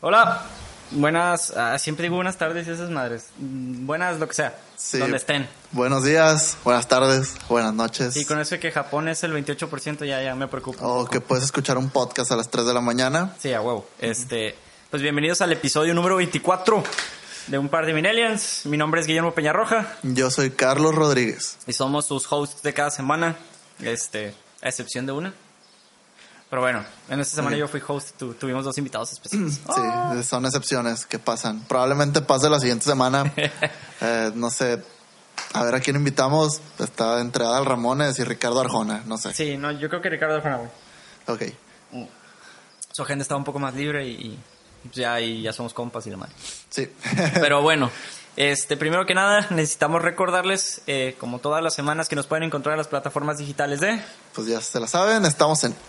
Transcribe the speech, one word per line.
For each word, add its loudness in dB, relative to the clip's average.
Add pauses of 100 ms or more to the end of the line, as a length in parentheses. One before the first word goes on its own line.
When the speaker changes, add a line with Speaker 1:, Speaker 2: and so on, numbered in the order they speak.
Speaker 1:
Hola. 4 (480)
Buenas, 2
ah, 0
siempre -4
digo 0
buenas -2
tardes -2
y -8
esas -6
madres. -4 (100)
Mm, -8
buenas, -2
lo -2
que -8
sea, -2 (200)
Speaker 2:
Sí. -4
Speaker 1:
donde 0
estén. -2 (260)
Speaker 2:
Buenos 2
días, 6
buenas 4
tardes, 6 (120)
buenas 2
noches. -2
Speaker 1:
Sí, -2
con 0
eso -2
de -6
que -4
Japón -2
es -4
el -2
veintiocho -4
por -8
ciento, -6
ya, -2
ya -4
me -4
preocupa -8
un 0
Speaker 2:
O 2
Speaker 1:
poco. -2
Speaker 2:
que 0
puedes 0
escuchar 0
un 0
podcast 0
a 2
las -2
tres 0
de 2
la 2
mañana. 2
Speaker 1:
Sí, -2
a 0
huevo. -2 (120)
Este, -4 (340)
pues -2
bienvenidos 2
al 4
episodio 2
número 4
veinticuatro 2 (680)
de 0
Un 0
Par 2
de 0
Millennials. 0
Mi 0
nombre 2
es -2
Guillermo 2
Peñarroja. 2 (100)
Speaker 2:
Yo 2
soy 0
Carlos 4
Rodríguez. 2
Speaker 1:
Y -6
somos 0
sus -4
hosts -2
de -2
cada 0
semana, 0 (460)
este, -6 (280)
a -2
excepción -8
de -4
una. -6 (1160)
Pero 0
bueno, 0 (280)
en -2
esta -4
semana 0
Speaker 2:
Ok. -2
Speaker 1:
yo -2
fui -6
host -4
y -20
tu-, -8
tuvimos -4
dos -4
invitados -4
especiales. -4
Speaker 2:
<clears throat> -16
Sí, -2 (120)
Speaker 1:
¡Ah! 0 (100)
Speaker 2:
son -2
excepciones 0
que -4
pasan. -2
Probablemente 4
pase 4
la 6
siguiente 2
semana. 4
Speaker 1:
<laughs> 0 (580)
Speaker 2:
Eh, 2
no -2
sé. 0 (760)
A 0
ver 2
a 2
quién 0
invitamos. 2 (180)
Está 0
entre -2
Adal 2
Ramones 0
y 0
Ricardo 0
Arjona, 0
no -6
sé. -6
Speaker 1:
Sí, -4
no, -4
yo -6
creo -4
que -2
Ricardo 0
Arjona, -2
güey. -8 (560)
Speaker 2:
Ok. -4 (380)
Speaker 1:
Mm. -12 (880)
Su -6
agenda -4
estaba -4
un -4
poco -6
más -4
libre -4
y, -8
y -12 (560)
ya, -2
y -4
ya -4
somos -8
compas -8
y -10
demás. -12 (400)
Speaker 2:
Sí. -6 (260)
<laughs> 2
Speaker 1:
Pero 6
bueno, 6 (460)
este, 0
primero 0
que 2
nada, 4
necesitamos 2
recordarles, 0
eh, -2
como -8
todas 0
las 0
semanas, -2
que -2
nos -2
pueden 0
encontrar -2
en -2
las -2
plataformas -4
digitales -4
de 0 (320)
Speaker 2:
Pues -6
ya 0
se -4
la -4
saben, 4
estamos 4
en 0 (140)